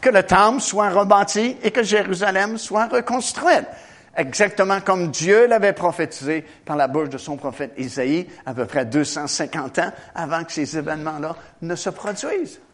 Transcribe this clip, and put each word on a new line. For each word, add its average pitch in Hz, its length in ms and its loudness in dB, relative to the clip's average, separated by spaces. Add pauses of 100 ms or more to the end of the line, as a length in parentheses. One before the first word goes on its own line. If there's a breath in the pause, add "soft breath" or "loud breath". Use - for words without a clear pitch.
que 262 100 4
le 196 120 6
temple 214 380 4
soit 208 300 0
rebâti 202 720 2
et 214 100 2
que 240 100 0
Jérusalem 196 760 0
soit 214 280 -2
reconstruite. 254 800 0 (500 loud breath)
Exactement 190 640 0
comme 185 300 0
Dieu 196 360 4
l'avait 214 280 4
prophétisé 160 720 -4 (200 loud breath)
par 151 120 -6
la 139 120 2
bouche 147 220 -2
de 135 80 -10
son 147 180 -10
prophète 135 400 -8
Isaïe, 131 500 -2 (200 loud breath)
à 131 80 -8
peu 120 100 -2
près 131 220 -2
deux 143 180 0
cent 147 220 -8
cinquante 143 520 -6
ans 175 140 -2 (220 loud breath)
avant 165 280 -4
que 160 100 -12
ces 151 260 -4
événements-là 156 580 -6 (240 loud breath)
ne 170 140 -6
se 180 160 -6
produisent. 269 680 -6 (140)